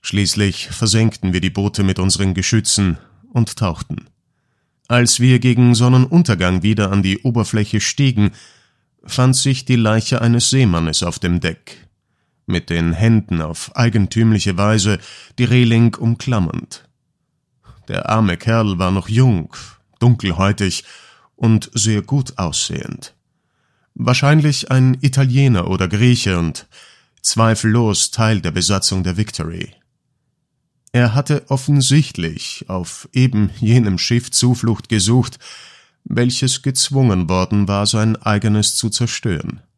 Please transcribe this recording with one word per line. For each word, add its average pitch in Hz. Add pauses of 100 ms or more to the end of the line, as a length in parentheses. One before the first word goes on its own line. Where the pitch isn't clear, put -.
Schließlich 101
versenkten 107
wir 90
die 87
Boote 101
mit 95
unseren 95
Geschützen 98 (340)
und -
tauchten. - (800)
Als 120
wir 127
gegen 123
Sonnenuntergang 123
wieder 104
an 98
die 95
Oberfläche 113
stiegen, 123 (720)
fand 127
sich 131
die 127
Leiche 110
eines 117
Seemannes 85
auf 87
dem 87
Deck, - (580)
mit 87
den 85
Händen 101
auf 80
eigentümliche 110
Weise 104 (400)
die 123
Reling 117
umklammernd. - (1000)
Der -
arme 104
Kerl 110
war 92
noch 95
jung, 110 (440)
dunkelhäutig 98 (500)
und 110
sehr 101
gut 135
aussehend. - (800)
Wahrscheinlich 143
ein 127
Italiener 131
oder 92
Grieche 104
und 82 (560)
zweifellos 113
Teil 110
der 85
Besatzung 95
der 87
Victory. 87 (1200)
Er 120
hatte 143
offensichtlich 131
auf 92
eben 127
jenem 107
Schiff 120
Zuflucht 120
gesucht, 113 (640)
welches 127
gezwungen 131
worden 92
war, 101
sein 110
eigenes 104
zu 110
zerstören. - (180)